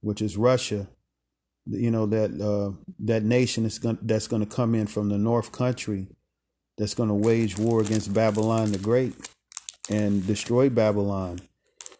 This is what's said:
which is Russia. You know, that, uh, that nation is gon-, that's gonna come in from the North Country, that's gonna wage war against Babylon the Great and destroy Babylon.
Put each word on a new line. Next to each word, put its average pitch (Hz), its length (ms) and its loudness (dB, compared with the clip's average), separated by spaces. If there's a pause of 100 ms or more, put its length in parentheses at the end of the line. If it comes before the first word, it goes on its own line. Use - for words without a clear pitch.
which 104 200 -4
is 101 160 -2
Russia. 113 520 2 (800)
You 113 240 0
know, 110 160 2
that, 104 340 0
uh, 101 320 0 (280)
that 113 220 0
nation 120 420 2
is 107 140 -4
gon-, 113 240 -2
that's 113 240 0
gonna 107 200 0
come 117 280 0
in 110 120 0
from 104 240 -2
the 101 80 0
North 113 340 0
Country, 110 560 -4 (720)
that's 104 160 -2
gonna 110 200 0
wage 107 440 2
war 113 220 2
against 104 320 0
Babylon 110 600 2
the 101 60 -2
Great 117 360 0 (720)
and 101 380 0
destroy 120 420 2
Babylon. 101 720 0 (600)